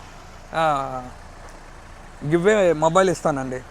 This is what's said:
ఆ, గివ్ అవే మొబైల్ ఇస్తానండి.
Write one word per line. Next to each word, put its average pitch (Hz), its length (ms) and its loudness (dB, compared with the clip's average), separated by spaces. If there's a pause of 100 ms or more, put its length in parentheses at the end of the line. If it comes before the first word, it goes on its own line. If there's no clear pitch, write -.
(560)
ఆ, 160 120 2 (1600)
గివ్ 170 220 2
అవే 202 260 4
మొబైల్ 165 360 2
ఇస్తానండి. 139 600 -2